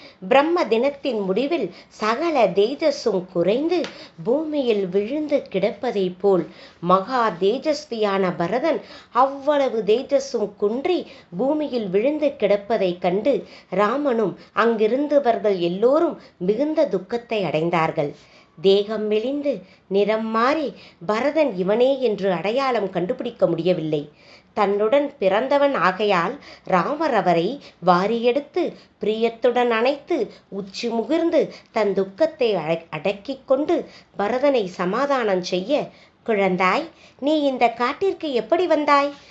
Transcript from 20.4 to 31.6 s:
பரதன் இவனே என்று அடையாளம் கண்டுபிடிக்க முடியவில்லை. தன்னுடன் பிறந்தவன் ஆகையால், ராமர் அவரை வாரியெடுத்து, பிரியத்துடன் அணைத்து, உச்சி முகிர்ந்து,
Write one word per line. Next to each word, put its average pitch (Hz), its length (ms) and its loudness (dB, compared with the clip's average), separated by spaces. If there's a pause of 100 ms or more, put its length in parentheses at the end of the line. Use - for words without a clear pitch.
பரதன் 254 500 0
இவனே 233 440 2
என்று 202 320 0
அடையாளம் 214 580 -2
கண்டுபிடிக்க 190 560 -2
முடியவில்லை. 160 640 0 (420)
தன்னுடன் 214 640 2
பிறந்தவன் 269 560 2
ஆகையால், 185 640 0 (260)
ராமர் 254 500 0
அவரை 185 460 0 (260)
வாரியெடுத்து, 233 880 0 (280)
பிரியத்துடன் 233 720 0
அணைத்து, 247 640 0 (160)
உச்சி 196 400 -8
முகிர்ந்து, 277 640 0 (160)